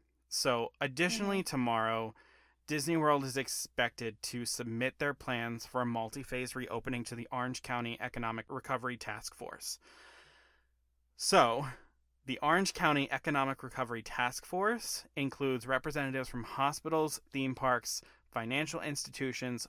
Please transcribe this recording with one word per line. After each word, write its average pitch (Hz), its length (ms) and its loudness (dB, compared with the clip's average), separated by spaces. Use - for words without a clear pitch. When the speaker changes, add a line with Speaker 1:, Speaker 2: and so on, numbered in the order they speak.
Speaker 1:
So, 120 520 2
additionally, 180 600 2
Speaker 2:
Mm-hmm. 175 160 -4
Speaker 1:
tomorrow, 113 580 2
Disney 151 300 2
World 147 280 6
is 127 120 -4
expected 120 840 -2
to 120 240 -6
submit 120 520 -2
their 143 160 0
plans 117 520 -4
for 131 140 -2
a 123 60 2
multi-phase 120 680 -4
reopening 123 500 -4
to 120 120 -8
the 117 160 -8
Orange 127 300 -4
County 120 380 -2
Economic 113 480 -4
Recovery 123 480 -4
Task 110 380 -10
Force. - 440 -10
So, 139 500 6
the 131 160 -2
Orange 170 320 4
County 147 360 2
Economic 135 520 0
Recovery 120 400 -4
Task - 440 -2
Force 208 580 -2
includes 131 500 0
representatives 135 600 0
from 120 160 -6
hospitals, 156 760 0
theme 135 240 0
parks, 127 480 0
financial 139 500 -2
institutions, 127 880 -4